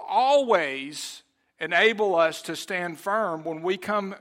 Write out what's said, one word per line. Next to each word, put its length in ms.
always 1120
enable 580
us 260
to 120
stand 460
firm 440
when 180
we 160
come 420